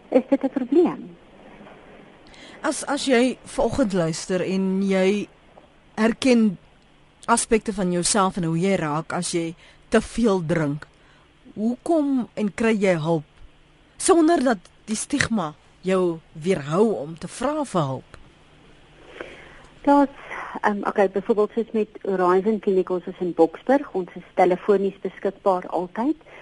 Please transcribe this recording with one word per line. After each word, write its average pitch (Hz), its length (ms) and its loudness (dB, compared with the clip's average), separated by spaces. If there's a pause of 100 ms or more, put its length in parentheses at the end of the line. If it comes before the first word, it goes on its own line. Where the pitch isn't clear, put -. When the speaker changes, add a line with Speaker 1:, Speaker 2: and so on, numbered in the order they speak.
(100)
Speaker 1:
is 262 180 4
dit 277 160 0
'n 262 60 0
probleem. 254 680 0 (1500)
Speaker 2:
As, 285 240 -4
as - 200 -4
jy 254 380 4
vanoggend 233 480 -2
luister 175 500 -2
en 190 400 -2
jy 190 440 2 (680)
herken 220 600 2 (680)
aspekte 226 480 0
van 185 200 -2
jouself 185 440 0
en 180 80 -2
hoe 165 140 -2
jy 196 160 0
raak 160 380 -4
as 175 200 -4
jy 165 220 -4 (340)
te 220 120 2
veel 208 460 0
drink, 151 400 -2 (680)
hoekom 262 800 0
en 208 200 -2
kry 226 220 0
jy 190 240 2
hulp 156 240 -2 (760)
sonder 339 440 4
dat 233 140 0 (260)
die 214 120 -6
stigma 208 580 -2 (320)
jou 180 320 0 (140)
weerhou 165 600 0
om 147 240 -8
te 180 100 -12
vra 294 360 -4
vir 180 180 -2
hulp? 135 360 -8 (1600)
Speaker 1:
Daar's, 285 260 4 (520)
ehm, 202 220 -2
okay, - 280 0
byvoorbeeld 208 440 -2
soos 226 180 -4
met 214 160 -2 (140)
Horizon 190 560 2
Clinic, 185 320 0
ons 180 160 -6
is 185 160 -10
in 180 100 -4
Boksburg, 247 600 2
ons 185 220 -4
is 180 200 -16
telefonies 190 680 2
beskikbaar 190 680 -2
altyd, 220 500 -4 (260)